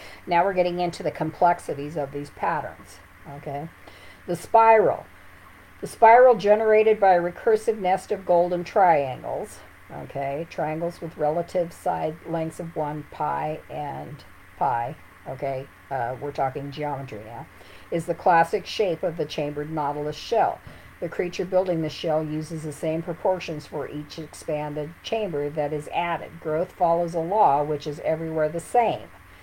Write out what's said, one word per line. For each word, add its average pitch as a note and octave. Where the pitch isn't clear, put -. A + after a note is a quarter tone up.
now F3
we're G3
getting F3+
into F3
the D#3+
complexities D#3
of C#3
these C#3+
patterns. D3+
Okay, D3+
the F3
spiral. A3+
The E3
spiral A#3+
generated G#3+
by F#3+
a F3
recursive G#3+
nest F#3+
of F#3+
golden F3
triangles, D3
okay, C#3
triangles E3
with E3
relative E3+
side D#3+
lengths E3
of E3
one D3+
pi D3+
and C#3+
pi, C3
okay, C3+
uh, B2+
we're C#3+
talking C#3
geometry C3+
now, A#2
is E3+
the E3+
classic F3
shape F#3+
of E3+
the D#3
chambered D3
nautilus D3
shell. -
The E3+
creature F3+
building F#3
the D#3
shell D#3
uses D#3
the D#3
same D#3+
proportions E3+
for C#3+
each D3
expanded D3+
chamber E3
that D3+
is D3
added. E3+
Growth D#3+
follows E3+
a E3+
law E3
which D3
is D3+
everywhere D#3+
the E3
same. G#3+